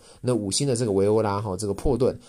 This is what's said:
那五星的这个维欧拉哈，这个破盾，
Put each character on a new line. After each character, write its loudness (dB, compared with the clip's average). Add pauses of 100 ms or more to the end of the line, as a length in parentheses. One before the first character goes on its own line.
(220)
那 0
五 -2
星 -2
的 2
这 -2
个 0
维 4
欧 4
拉 0
哈， -4
这 -6
个 -2
破 0
盾， 0 (100)